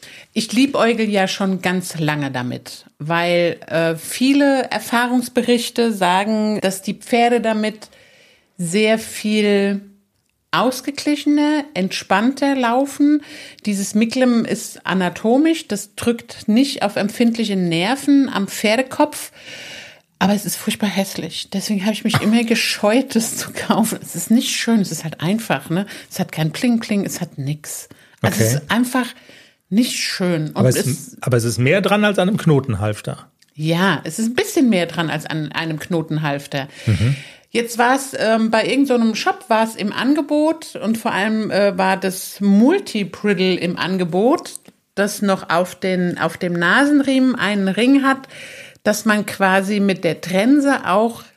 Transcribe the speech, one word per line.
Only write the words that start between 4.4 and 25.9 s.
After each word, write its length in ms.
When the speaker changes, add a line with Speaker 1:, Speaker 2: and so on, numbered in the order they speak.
Speaker 1:
Erfahrungsberichte 1200
sagen, 680
dass 200
die 120
Pferde 480
damit 480
sehr 420
viel 840
ausgeglichener, 1120
entspannter 840
laufen. 640
Dieses 300
Miklem 500
ist 400
anatomisch, 800
das 280
drückt 520
nicht 360
auf 120
empfindliche 600
Nerven 720
am 180
Pferdekopf, 840
aber 140
es 120
ist 120
furchtbar 300
hässlich. 640
Deswegen 320
habe 100
ich 100
mich 180
immer 220
gescheut, 720
das 220
zu 140
kaufen. 500
Es 140
ist 140
nicht 260
schön, 260
es 100
ist 140
halt 160
einfach, 480
ne? 160